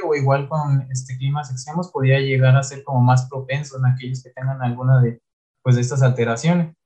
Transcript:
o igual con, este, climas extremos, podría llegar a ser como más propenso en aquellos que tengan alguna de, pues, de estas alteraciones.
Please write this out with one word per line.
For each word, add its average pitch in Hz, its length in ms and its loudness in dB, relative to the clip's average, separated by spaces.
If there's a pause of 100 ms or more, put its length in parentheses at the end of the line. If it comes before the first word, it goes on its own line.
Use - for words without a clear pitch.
o 156 80 0
igual 139 340 0
con, 143 440 -2
este, - 260 -8
climas 143 320 -4
extremos, 151 400 -8
podría 135 300 2
llegar 131 360 4
a 139 60 4
ser 135 220 -10
como 131 160 -2
más 127 280 4
propenso 135 480 -8
en 131 100 0
aquellos 127 360 -2
que - 80 -20
tengan 131 320 -6
alguna 127 380 2
de, 117 200 0 (420)
pues, 123 120 2
de 120 80 0
estas 131 200 0
alteraciones. 131 840 0